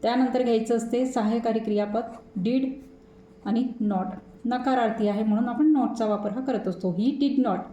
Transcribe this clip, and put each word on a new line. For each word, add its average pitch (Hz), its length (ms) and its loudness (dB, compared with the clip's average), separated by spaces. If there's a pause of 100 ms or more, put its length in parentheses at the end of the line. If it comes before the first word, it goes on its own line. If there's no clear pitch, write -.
त्यानंतर 247 400 2
घ्यायचं 233 340 2
असते 240 280 0
सहाय्यकारी 226 540 0
क्रियापद 208 420 0 (380)
did 254 260 2 (800)
आणि 233 220 0 (140)
not, 196 340 -2 (300)
नकारार्थी 240 600 0
आहे 208 160 0
म्हणून 220 260 2
आपण 302 220 4
नॉटचा 233 340 2
वापर 208 260 -2
हा 247 100 -6
करत 247 260 -2
असतो. 180 260 -2
He 214 260 2
did 277 260 2
not. 196 140 0 (140)